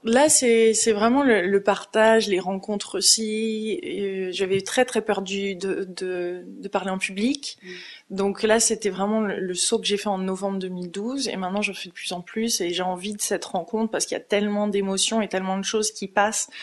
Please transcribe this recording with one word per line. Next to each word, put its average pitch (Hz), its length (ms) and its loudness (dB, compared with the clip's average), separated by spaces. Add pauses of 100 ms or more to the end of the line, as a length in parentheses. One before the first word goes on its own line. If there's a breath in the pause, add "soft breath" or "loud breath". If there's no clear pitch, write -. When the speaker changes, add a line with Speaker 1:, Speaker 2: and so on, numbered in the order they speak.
Speaker 1:
Là, 262 240 6
c'est, 226 440 6
c'est 220 200 4
vraiment 233 280 4
le, 220 240 4
le 196 180 4
partage, 220 680 4
les 185 100 2
rencontres 196 580 -4
aussi. 220 840 0
Euh, 190 480 -4
j'avais 190 300 0
très, 254 240 2
très 247 160 -2
peur 196 200 0
du, 196 340 -4
de, 196 280 -4
de, 180 640 -6
de 190 220 -12
parler 190 200 -2
en 190 80 -2
public. 208 640 -4
Speaker 2:
Mm. 180 540 -14
Speaker 1:
Donc 196 280 -2
là, 220 180 4
c'était 214 280 0
vraiment 202 300 0
le, 202 220 -2
le 180 120 -4
saut 196 240 0
que - 80 -4
j'ai 202 120 0
fait 202 100 -6
en 196 120 -2
novembre 190 400 -2
deux 185 100 -6
mille 180 200 -8
douze. 226 380 -4
Et - 80 -4
maintenant, 190 260 -2
j'en 202 120 -2
fais 180 160 -12
de - 40 -20
plus - 200 -10
en 180 80 -6
plus. 220 400 -2
Et 175 80 0
j'ai 175 140 -2
envie 185 300 -4
de 208 80 -8
cette - 220 -2
rencontre 214 480 -2
parce - 140 -2
qu'il - 100 -4
y - 60 -4
a - 20 -14
tellement 208 440 0
d'émotions 196 540 0
et 196 60 -2
tellement 190 300 -2
de 190 80 -4
choses 214 260 -2
qui - 160 -8
passent 208 420 0 (140 loud breath)